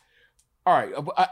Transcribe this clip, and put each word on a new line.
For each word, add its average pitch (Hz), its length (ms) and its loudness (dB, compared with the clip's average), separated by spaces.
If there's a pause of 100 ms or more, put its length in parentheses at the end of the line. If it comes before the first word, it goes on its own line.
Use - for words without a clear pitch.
(680)
All 180 80 6
right, 107 200 0
uh, 151 80 -8 (140)
I, 185 60 4
I, 185 100 2